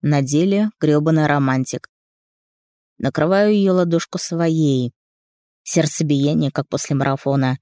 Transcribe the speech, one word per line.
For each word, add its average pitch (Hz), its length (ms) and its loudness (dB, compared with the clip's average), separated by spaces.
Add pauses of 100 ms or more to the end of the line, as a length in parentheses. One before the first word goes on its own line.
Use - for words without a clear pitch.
На 143 220 0
деле 190 480 0 (100)
гребаный 156 460 2
романтик. 131 640 -2 (1080)
Накрываю 190 540 0
ее 196 220 2
ладошку 170 440 -2
своей. 160 720 0 (720)
Сердцебиение, 147 880 0
как - 160 -6
после - 260 -4
марафона. 135 680 -2